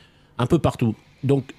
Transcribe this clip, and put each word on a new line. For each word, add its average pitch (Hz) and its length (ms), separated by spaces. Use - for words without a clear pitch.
un 120 80
peu 170 120
partout. 120 360
Donc 135 340